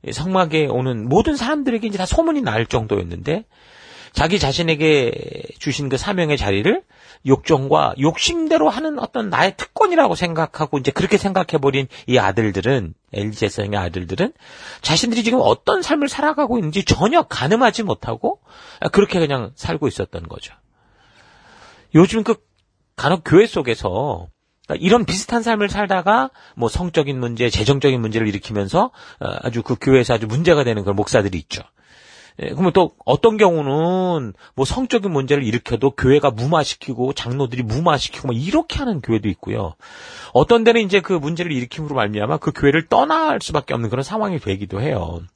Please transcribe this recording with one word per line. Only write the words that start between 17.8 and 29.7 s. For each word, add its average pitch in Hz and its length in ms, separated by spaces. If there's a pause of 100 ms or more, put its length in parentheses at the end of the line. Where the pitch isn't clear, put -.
못하고 120 560 (520)
그렇게 196 280
그냥 139 360
살고 156 320
있었던 87 400
거죠. - 280 (1400)
요즘 196 300
그 226 120 (600)
간혹 160 280
교회 196 220
속에서, 110 840 (380)
그러니까 151 200
이런 220 200
비슷한 214 380
삶을 208 260
살다가 202 640 (240)
뭐 120 120
성적인 147 520
문제, 120 300
재정적인 131 520
문제를 110 260
일으키면서, 101 580 (340)
어, - 80 (140)
아주 117 200
그 123 180